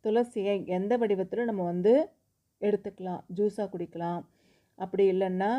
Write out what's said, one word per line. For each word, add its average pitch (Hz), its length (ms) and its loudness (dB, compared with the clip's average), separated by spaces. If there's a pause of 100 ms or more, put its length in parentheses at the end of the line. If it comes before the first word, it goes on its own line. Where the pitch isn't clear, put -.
துளசியை 214 500 0 (120)
எந்த 190 300 -2
வடிவத்திலும் 208 540 0
நம்ம 190 120 -2
வந்து 180 300 4 (680)
எடுத்துக்கலாம். 196 680 -4
ஜூஸா 202 360 -2
குடிக்கலாம், 175 560 -6 (580)
அப்படி 190 300 2
இல்லைன்னா 185 500 0